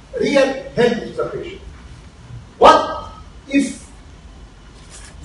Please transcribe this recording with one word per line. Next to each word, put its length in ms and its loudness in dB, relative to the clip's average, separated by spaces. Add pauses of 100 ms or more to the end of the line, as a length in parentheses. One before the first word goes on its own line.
(200)
real 320 2 (220)
health 280 2
of 140 -12
the 160 -4
patient. 280 -10 (1000)
What 520 4 (380)
if 420 -2 (1300)